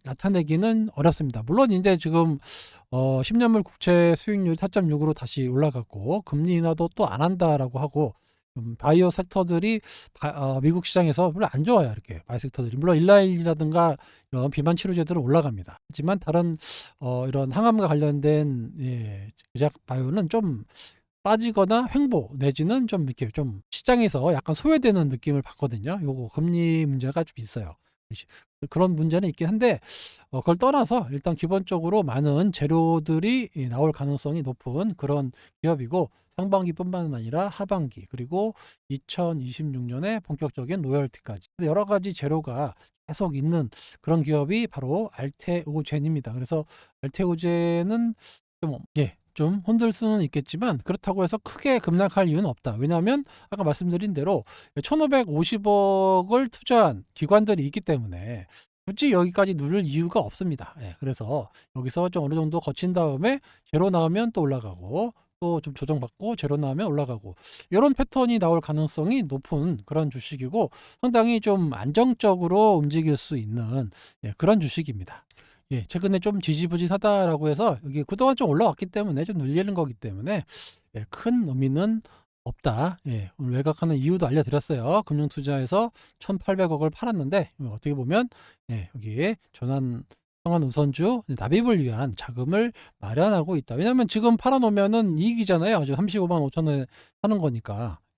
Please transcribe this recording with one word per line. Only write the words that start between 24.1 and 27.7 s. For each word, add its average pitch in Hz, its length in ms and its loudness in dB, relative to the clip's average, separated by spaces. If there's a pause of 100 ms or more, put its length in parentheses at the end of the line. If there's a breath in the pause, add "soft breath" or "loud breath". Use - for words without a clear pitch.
약간 151 220 -2
소외되는 233 540 4
느낌을 139 320 0
받거든요. 131 600 -6
요거 131 320 -4
금리 165 520 2
문제가 139 400 -2
좀 - 120 -20
있어요. 107 380 -10 (380)